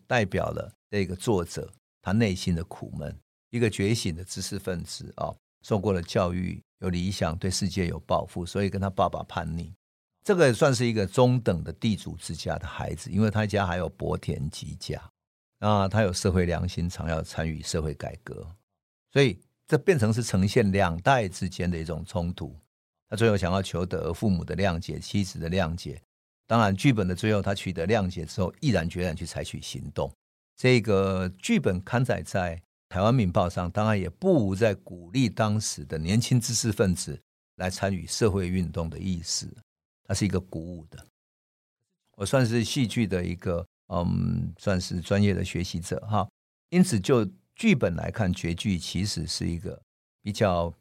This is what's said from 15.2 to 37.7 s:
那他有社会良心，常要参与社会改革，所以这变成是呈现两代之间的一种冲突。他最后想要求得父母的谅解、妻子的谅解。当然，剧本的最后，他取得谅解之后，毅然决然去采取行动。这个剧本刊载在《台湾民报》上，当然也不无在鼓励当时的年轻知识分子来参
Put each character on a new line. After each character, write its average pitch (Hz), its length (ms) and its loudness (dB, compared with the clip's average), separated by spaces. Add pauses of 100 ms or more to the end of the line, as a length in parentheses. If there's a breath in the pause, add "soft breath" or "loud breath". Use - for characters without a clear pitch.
那 101 300 4
他 110 140 4
有 92 100 2
社 92 180 0
会 90 160 4
良 85 220 0
心， 85 200 -2
常 78 200 -6
要 80 140 -2
参 80 260 -4
与 78 140 -6
社 82 200 -2
会 76 120 -4
改 - 280 -10
革， - 240 -12 (680)
所 139 100 4
以 104 160 2 (280)
这 156 100 2
变 160 220 4
成 110 140 4
是 117 100 0
呈 95 240 2
现 107 240 4
两 92 280 2
代 131 300 2
之 92 200 -6
间 87 220 -4
的 85 80 -2
一 80 60 -6
种 80 200 -6
冲 85 280 -4
突。 71 220 -10 (540)
他 110 80 -6
最 113 120 6
后 104 80 4
想 90 160 0
要 98 100 2
求 90 220 -2
得 82 280 -4
父 107 180 0
母 85 140 2
的 - 120 -6
谅 90 220 0
解、 76 200 -6
妻 101 260 -2
子 - 140 -10
的 82 120 -4
谅 87 240 0
解。 73 260 -10 (460)
当 117 140 2
然， 101 140 6
剧 135 180 4
本 104 140 2
的 92 80 0
最 107 200 2
后， 101 80 2
他 98 120 0
取 98 180 -6
得 82 140 -4
谅 101 220 2
解 90 160 -6
之 - 160 -6
后， 90 200 0
毅 147 100 2
然 85 180 2
决 87 140 -4
然 87 120 -2
去 85 120 -8
采 73 180 -6
取 - 160 -10
行 69 340 -10
动。 71 160 -2 (460)
这 127 240 6
个 95 480 2 (100)
剧 226 220 2
本 95 220 0
刊 123 200 0
载 101 200 0
在 87 380 -4 (280)
《台 90 140 -2
湾 113 120 4
民 107 160 4
报》 87 200 2
上， 87 200 -4
当 107 160 0
然 107 120 2
也 87 100 -4
不 156 380 2
无 95 80 0
在 104 200 4
鼓 87 360 -16
励 120 180 2
当 107 320 2
时 - 240 -6
的 78 140 -6
年 85 200 2
轻 123 220 4
知 120 140 -4
识 110 180 0
分 95 220 4
子 71 260 -8 (360)
来 90 120 -4
参 98 260 -2